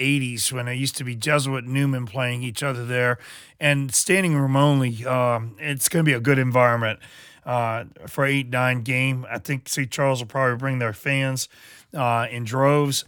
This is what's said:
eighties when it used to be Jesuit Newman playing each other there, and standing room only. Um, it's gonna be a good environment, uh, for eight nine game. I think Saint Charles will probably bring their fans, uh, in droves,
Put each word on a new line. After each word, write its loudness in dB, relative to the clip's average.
eighties 0
when -4
it -4
used -4
to -6
be -6
Jesuit 0
Newman 0
playing -4
each -6
other -4
there, 0
and 0
standing 2
room 2
only. 4
Um, 0
it's -4
gonna 2
be 4
a -2
good 4
environment, 4
uh, -2
for 0
eight 0
nine 2
game. 0
I -8
think -6
Saint -4
Charles 0
will -8
probably 0
bring -2
their 0
fans, -2
uh, 0
in -8
droves, 2